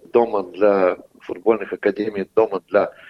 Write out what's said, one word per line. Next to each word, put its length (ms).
дома 300
для 540
футбольных 520
академий, 600
дома 320
для 240